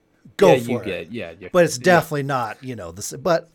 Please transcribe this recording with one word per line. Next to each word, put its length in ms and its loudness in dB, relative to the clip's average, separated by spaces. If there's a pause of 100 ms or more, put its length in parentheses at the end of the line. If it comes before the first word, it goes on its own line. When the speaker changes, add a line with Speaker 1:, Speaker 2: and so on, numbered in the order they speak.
(380)
Speaker 1:
Go 160 8
Speaker 2:
"Yeah, 60 4
Speaker 1:
for 100 -8
Speaker 2:
you 100 -2
Speaker 1:
it. 60 -10
Speaker 2:
get, 280 -8
yeah, 260 -10
yeah." 120 -16
Speaker 1:
But 140 4
it's 140 -6
Speaker 2:
Yeah. 40 -14
Speaker 1:
definitely 400 2
not, 400 -4
you 120 -10
know, 160 -12
this, 220 -12
but 420 -2